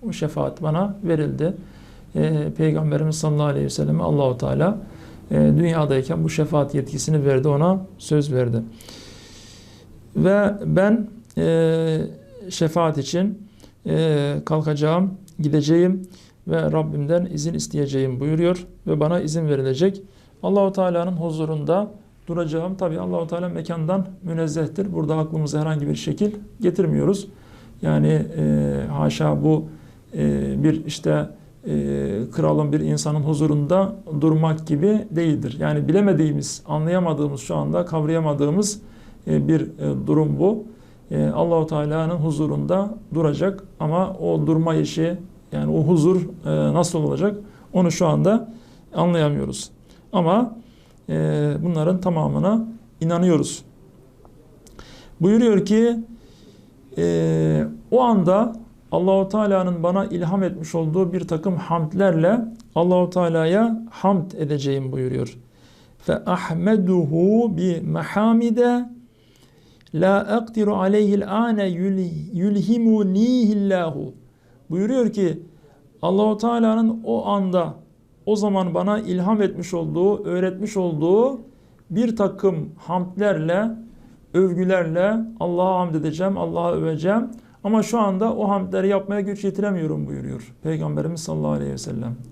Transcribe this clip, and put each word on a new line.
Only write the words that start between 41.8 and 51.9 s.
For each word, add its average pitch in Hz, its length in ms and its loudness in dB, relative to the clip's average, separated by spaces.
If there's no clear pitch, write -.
huzurunda 156 800 -2
duracak 160 500 0
ama 175 340 -2
o 165 340 -2
durma 160 280 2
işi, 160 420 -2
yani 151 200 -2
o 156 120 2
huzur, 175 380 4
e, 151 280 0
nasıl 170 300 0
olacak 151 340 0
onu 180 180 2
şu 175 160 0
anda 160 420 2
anlayamıyoruz. 151 760 0
Ama, 202 420 2
e, 151 440 0
bunların 175 380 0